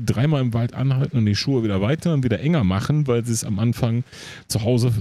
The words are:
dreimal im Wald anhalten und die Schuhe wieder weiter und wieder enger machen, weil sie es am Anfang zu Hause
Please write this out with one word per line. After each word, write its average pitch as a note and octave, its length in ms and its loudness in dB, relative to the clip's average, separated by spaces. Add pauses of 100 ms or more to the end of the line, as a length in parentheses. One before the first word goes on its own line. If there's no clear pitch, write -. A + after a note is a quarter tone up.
dreimal B2+ 360 2
im B2 120 0
Wald A#2 200 -2
anhalten C3 440 0
und A2 80 4
die G#2 100 2
Schuhe C3+ 260 0
wieder G2+ 200 0
weiter D#3+ 320 0
und C#3 100 0
wieder A2+ 160 0
enger D3+ 240 2
machen, G#2+ 420 2
weil A#2+ 200 0
sie A#2+ 80 -2
es A2 100 -4
am G#2 160 -4
Anfang A#2 460 0 (420)
zu G#2+ 140 -2
Hause A#2+ 400 2